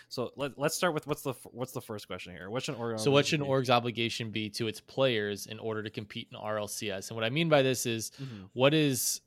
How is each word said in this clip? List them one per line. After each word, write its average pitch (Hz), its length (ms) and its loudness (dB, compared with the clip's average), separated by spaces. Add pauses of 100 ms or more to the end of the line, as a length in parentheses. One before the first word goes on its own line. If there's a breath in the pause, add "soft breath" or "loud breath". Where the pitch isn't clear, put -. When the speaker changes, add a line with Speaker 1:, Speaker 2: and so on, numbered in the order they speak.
Speaker 1:
So 120 260 -4
let, 131 240 -6
let's 147 160 0
start 175 180 0
with 147 140 -4
what's 143 160 -4
the 139 80 -2
f-, - 200 -14
what's 123 200 -6
the 127 100 -6
first 104 260 -10
question 92 260 -10
here? 87 180 -12
What 127 120 -4
should 143 120 -6
an 113 60 -8
org 117 180 -2
Speaker 2:
So 120 100 2
what 143 160 6
should 156 140 2
an 143 60 -2
Speaker 1:
obligation - 20 0
be? - 20 0
Speaker 2:
org's 135 220 2
obligation 117 600 2
be 107 200 -2
to 117 160 -4
its 104 140 -6
players 107 640 0
in 110 120 -12
order 107 220 -4
to 107 80 -8
compete 110 420 -10
in 120 60 -14
R 107 220 -4
L 104 80 -2
C 104 240 -4
S? 95 180 -6
And 113 60 -10
what 113 100 0
I 117 60 0
mean 160 180 2
by 143 140 8
this 131 240 2
is, 113 240 -2 (100)
Speaker 1:
Mm-hmm. 113 220 -10 (100)
Speaker 2:
what 135 220 6
is, 143 500 2